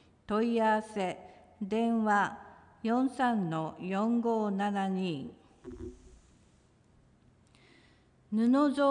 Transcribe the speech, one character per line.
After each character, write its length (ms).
問 300
い 40
合 60
わ 160
せ、 380
電 420
話、 360
四 280
三 420
の 280
四 400
五 300
七 380
二。 440
布 400
草 200